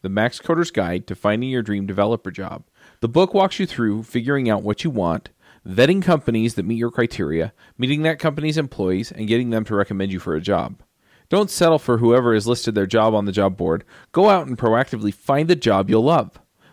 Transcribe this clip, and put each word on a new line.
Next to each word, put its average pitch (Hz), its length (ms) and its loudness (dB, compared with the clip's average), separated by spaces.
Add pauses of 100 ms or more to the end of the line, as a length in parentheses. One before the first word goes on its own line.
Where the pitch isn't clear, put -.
The 95 80 -6
Max 107 300 -2
Coder's 165 320 -2
Guide 90 340 -2
to 92 100 -10
Finding 113 360 -2
Your 127 100 -2
Dream 104 240 -4
Developer 101 460 -2
Job. 85 320 -12 (380)
The 120 60 0
book 175 280 2
walks 190 240 2
you 185 80 -2
through 110 360 -2
figuring 127 460 -2
out 101 140 0
what 104 200 -4
you 170 60 -2
want, 90 400 -2 (380)
vetting 139 340 2
companies 123 540 0
that 95 100 -4
meet 113 120 -2
your 117 140 -2
criteria, 82 600 -2 (240)
meeting 143 260 -2
that 156 160 -2
company's 151 380 -2
employees, 101 540 -2
and 107 160 -8
getting 120 220 0
them 110 160 -2
to 107 100 -4
recommend 98 360 -2
you 92 80 -6
for 85 160 -4
a 80 60 -2
job. 82 400 -4 (480)
Don't 202 220 2
settle 165 280 4
for 120 180 0
whoever 120 360 4
has 107 140 2
listed 117 260 -2
their 101 140 0
job 110 260 2
on 104 120 0
the 98 80 -4
job 98 240 0
board. 87 260 -2 (300)
Go 190 160 4
out 180 180 2
and 123 100 -6
proactively 113 560 0
find 147 360 0
the 175 80 4
job 98 320 2
you'll 110 140 4
love. 147 360 0 (340)